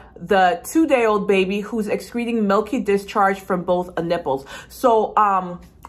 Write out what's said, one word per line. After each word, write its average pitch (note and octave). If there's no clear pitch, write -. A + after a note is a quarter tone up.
the F3+
two-day-old A#3+
baby G3
who's G#3
excreting A3+
milky G#3+
discharge G3
from F3+
both F3+
nipples. E3+
So, A3+
um, F#3